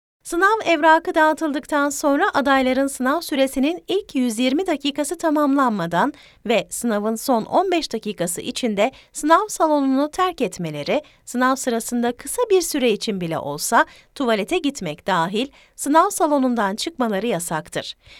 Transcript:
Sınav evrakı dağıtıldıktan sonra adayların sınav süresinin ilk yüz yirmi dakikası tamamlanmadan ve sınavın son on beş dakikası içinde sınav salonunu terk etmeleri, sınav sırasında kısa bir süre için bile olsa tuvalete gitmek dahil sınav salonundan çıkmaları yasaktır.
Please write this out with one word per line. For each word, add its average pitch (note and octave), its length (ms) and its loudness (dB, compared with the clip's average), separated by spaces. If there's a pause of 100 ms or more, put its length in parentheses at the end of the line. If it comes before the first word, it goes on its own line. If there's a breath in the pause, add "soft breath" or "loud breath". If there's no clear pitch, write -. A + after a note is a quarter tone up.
(220)
Sınav G4 420 0
evrakı E4 500 4
dağıtıldıktan D4+ 760 0
sonra D4+ 440 0
adayların C4+ 520 2
sınav C4+ 340 -2
süresinin C#4 680 0
ilk G4 260 -4
yüz B3 240 0
yirmi C4+ 280 2
dakikası D4 520 -2
tamamlanmadan C4+ 920 2 (340 loud breath)
ve G3+ 240 0
sınavın A3 460 -2
son A3+ 280 0
on F4+ 280 0
beş E4 200 -2
dakikası - 480 -6
içinde A3 500 -2 (220 loud breath)
sınav E4+ 360 2
salonunu D4 640 2
terk F#4 300 -2
etmeleri, F3 640 -4 (220 loud breath)
sınav B3+ 300 0
sırasında A#3+ 600 -2
kısa - 340 -6
bir F#4 100 6
süre C4 300 0
için G3+ 300 -2
bile E3 180 -4
olsa A#3 480 2 (280 loud breath)
tuvalete A#3 440 0
gitmek F3+ 480 -6
dahil F#3+ 420 0 (280 soft breath)
sınav D#4+ 340 4
salonundan B3+ 640 0
çıkmaları A3+ 500 -2
yasaktır. E3+ 680 -4 (240 loud breath)